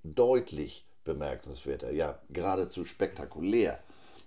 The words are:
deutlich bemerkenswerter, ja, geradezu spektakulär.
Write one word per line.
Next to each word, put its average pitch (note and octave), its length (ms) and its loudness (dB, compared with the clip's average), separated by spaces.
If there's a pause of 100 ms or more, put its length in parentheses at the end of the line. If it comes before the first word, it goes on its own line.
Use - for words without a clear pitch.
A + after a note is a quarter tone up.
deutlich A#2+ 800 2 (180)
bemerkenswerter, C#2 880 -6
ja, D2 380 -2
geradezu F2+ 560 -2
spektakulär. E2 920 0 (480)